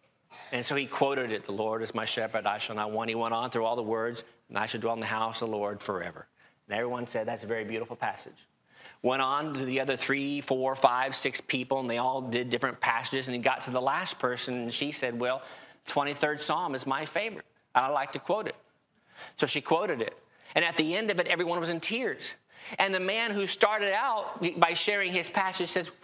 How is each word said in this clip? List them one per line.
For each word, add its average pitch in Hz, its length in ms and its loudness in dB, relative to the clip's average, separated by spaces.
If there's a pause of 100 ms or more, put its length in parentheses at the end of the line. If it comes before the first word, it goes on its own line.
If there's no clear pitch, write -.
(520)
And 123 140 -2
so 147 100 0
he 139 100 0
quoted 135 460 0
it, 104 140 -4
"The 101 80 -6
Lord 110 280 0
is 110 140 -6
my 110 80 0
shepherd, 110 420 -2
I 104 120 0
shall 107 180 -6
not 107 160 -2
want." 113 180 -2
He 113 60 0
went 113 180 0
on 120 180 0
through 113 120 0
all 113 140 2
the 120 60 -2
words, 113 420 -2 (240)
"And 113 80 -4
I 107 80 0
shall 113 160 -4
dwell 117 140 0
in 113 40 -6
the 110 60 -4
house 110 360 -2
of 117 80 -2
the 107 60 -2
Lord 104 260 -2
forever." 87 460 -6 (400)
And 101 80 -4
everyone 120 320 -2
said, 110 200 -2
"That's 117 160 -4
a 107 40 -10
very 113 160 -2
beautiful 113 320 -6
passage." - 520 -8 (540)
Went 127 200 4
on 143 320 2
to 135 100 -2
the 131 160 0
other 131 160 2
three, 139 460 0
four, 131 340 2
five, 131 400 4
six - 240 0
people, 131 400 0
and 127 100 -2
they 117 100 0
all 131 220 2
did 123 280 0
different 127 320 0
passages, 123 460 0
and 127 80 -2
he 123 60 -2
got 131 200 2
to 127 100 -6
the 127 100 2
last 151 380 0
person, 123 360 0
and 120 180 -4
she 147 180 -2
said, 123 300 -2
"Well, 127 200 0 (460)
twenty-third 147 540 0
Psalm 160 340 0
is 131 100 -4
my 139 200 -2
favorite. 202 400 -4 (280)
I'd 131 200 6
like 143 200 0
to 139 60 -4
quote 190 280 0
it." - 80 -6 (840)
So - 80 4
she 139 160 0
quoted 165 400 2
it. 104 160 -4 (380)
And 165 100 4
at 165 100 0
the 160 200 4
end 214 160 0
of 180 80 0
it, 170 80 4
everyone 175 320 2
was 165 100 0
in 170 100 0
tears. 220 520 -2 (480)
And 196 120 4
the 190 80 2
man 214 300 0
who 202 160 0
started 208 480 4
out 220 500 0 (160)
by 170 140 6
sharing 196 400 0
his 170 160 0
passage 185 400 0
says, 175 220 -2 (120)